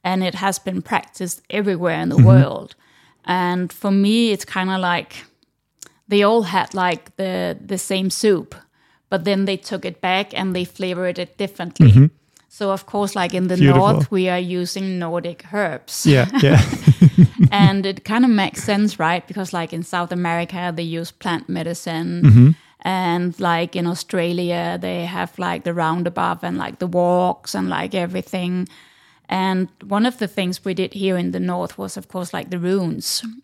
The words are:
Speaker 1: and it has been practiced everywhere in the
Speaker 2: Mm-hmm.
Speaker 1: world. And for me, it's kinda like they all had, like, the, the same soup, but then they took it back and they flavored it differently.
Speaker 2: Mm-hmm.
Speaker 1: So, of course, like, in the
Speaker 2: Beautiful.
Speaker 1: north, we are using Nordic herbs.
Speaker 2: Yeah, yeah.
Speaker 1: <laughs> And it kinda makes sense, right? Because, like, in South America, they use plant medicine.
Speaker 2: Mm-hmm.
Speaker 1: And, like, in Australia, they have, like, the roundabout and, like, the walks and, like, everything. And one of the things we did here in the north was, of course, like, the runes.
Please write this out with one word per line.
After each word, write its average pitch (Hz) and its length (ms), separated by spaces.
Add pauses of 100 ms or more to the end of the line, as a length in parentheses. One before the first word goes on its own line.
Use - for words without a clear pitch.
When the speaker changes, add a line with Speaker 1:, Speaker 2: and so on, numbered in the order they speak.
Speaker 1:
and 185 220
it 180 100
has 190 240
been 185 240
practiced - 680
everywhere 175 520
in 165 60
the 147 80
Speaker 2:
Mm-hmm. 120 100
Speaker 1:
world. - 480 (500)
And 180 480
for - 180
me, 208 420
it's 196 140
kinda 190 320
like 175 340 (960)
they 202 160
all 220 200
had, 180 280
like, 180 440
the, 180 400 (100)
the 190 120
same 190 320
soup, 185 440 (560)
but 180 140
then 196 200
they 190 140
took - 260
it 180 160
back 190 380
and 190 160
they 180 100
flavored 180 540
it 180 180
differently. 175 540
Speaker 2:
Mm-hmm. 127 160 (420)
Speaker 1:
So, - 220
of 196 160
course, 202 280
like, 180 220
in 180 120
the 180 80
Speaker 2:
Beautiful. 143 360
Speaker 1:
north, - 180
we 185 200
are 180 80 (220)
using 185 380
Nordic 170 540
herbs. 175 540
Speaker 2:
Yeah, 135 200 (160)
yeah. 139 200 (440)
Speaker 1:
<laughs> - 460
And 196 340
it 190 180
kinda 240 240
makes 208 360
sense, 208 340
right? 170 280
Because, 190 260
like, 170 240
in 170 60
South 175 300
America, 175 640
they 165 260
use 165 120
plant - 360
medicine. 170 760
Speaker 2:
Mm-hmm. 123 280 (300)
Speaker 1:
And, 175 580
like, 175 400
in 170 80
Australia, 175 960
they 175 260
have, 185 320
like, 175 260
the 170 100
roundabout 175 680
and, 175 140
like, - 220
the 180 80
walks 180 680
and, 190 140
like, 175 260
everything. 180 720 (600)
And 185 400 (200)
one 208 200
of 247 100
the 202 100
things 180 360
we 185 100
did 185 200
here 190 240
in 175 140
the 180 80
north 180 360
was, 190 200
of 196 120
course, 180 240
like, 180 180
the 180 80
runes. 180 640 (220)